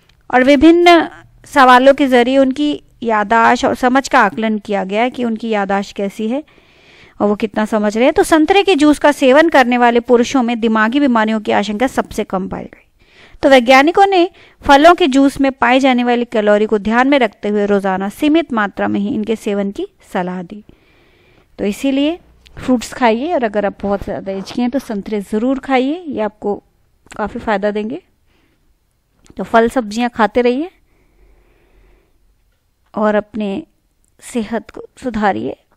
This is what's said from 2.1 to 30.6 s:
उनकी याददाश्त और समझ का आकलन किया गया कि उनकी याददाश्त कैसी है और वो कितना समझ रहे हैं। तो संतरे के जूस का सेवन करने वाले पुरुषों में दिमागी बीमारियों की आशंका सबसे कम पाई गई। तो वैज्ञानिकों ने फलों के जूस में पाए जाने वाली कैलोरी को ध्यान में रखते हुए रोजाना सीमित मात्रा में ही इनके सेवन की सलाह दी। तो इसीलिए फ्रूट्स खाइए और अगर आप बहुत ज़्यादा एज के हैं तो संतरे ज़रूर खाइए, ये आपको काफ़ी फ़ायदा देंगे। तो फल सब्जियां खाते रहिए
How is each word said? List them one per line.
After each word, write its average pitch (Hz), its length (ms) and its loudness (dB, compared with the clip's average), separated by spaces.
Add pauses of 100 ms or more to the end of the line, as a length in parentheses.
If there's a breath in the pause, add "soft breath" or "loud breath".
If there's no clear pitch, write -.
उनकी 269 340 0 (320)
याददाश्त 226 640 2
और 240 100 -2
समझ 254 320 0
का 269 140 2
आकलन 220 380 -2
किया 196 260 -4
गया 214 240 -2
कि 254 160 -8
उनकी 226 240 -6
याददाश्त 202 460 -4
कैसी 208 340 -6
है 277 140 -6 (760 soft breath)
और 208 80 0
वो 208 80 0
कितना 214 320 -4
समझ 208 300 -2
रहे 240 80 2
हैं। 311 80 2
तो 392 100 2
संतरे 339 400 2
के 381 120 2
जूस 294 240 4
का 294 140 2
सेवन 285 360 4
करने 247 280 2
वाले 240 240 2
पुरुषों 240 420 2
में 233 160 -4
दिमागी 220 400 0
बीमारियों 220 400 0
की 220 140 -6
आशंका 208 340 -2
सबसे - 360 -6
कम 190 260 -8
पाई - 140 -12
गई। - 220 -20 (580 soft breath)
तो 294 60 4
वैज्ञानिकों 269 560 4
ने 381 240 2 (340 soft breath)
फलों 294 320 6
के 359 120 0
जूस 269 340 2
में 269 100 0
पाए 247 280 0
जाने 254 240 0
वाली 240 220 -2
कैलोरी 208 400 0
को 214 120 0
ध्यान 226 300 0
में 285 120 2
रखते 208 300 -4
हुए 208 160 -2
रोजाना 196 440 -2
सीमित 302 440 0
मात्रा 208 340 -4
में 208 120 -4
ही 202 100 -4
इनके 220 260 -4
सेवन 202 360 -4
की 339 140 -10 (280)
सलाह 180 300 -6
दी। 208 200 -18 (960 soft breath)
तो - 60 -4
इसीलिए 277 520 -2 (400)
फ्रूट्स 254 360 -2
खाइए 254 400 -2
और 277 100 -2
अगर 208 220 -2
आप 196 160 -6
बहुत 196 220 -4
ज़्यादा 196 280 -10
एज 190 200 -10
के 247 100 -6
हैं 247 100 -2
तो 277 80 -4
संतरे 208 420 -8
ज़रूर 247 380 -4
खाइए, 277 480 -4
ये 220 140 -8
आपको 208 340 -6 (560)
काफ़ी 214 280 -10
फ़ायदा 208 320 -4
देंगे। 214 300 -8 (1400)
तो - 60 -8
फल 233 260 2
सब्जियां 233 400 -4
खाते 233 320 -2
रहिए 254 280 -2 (2250)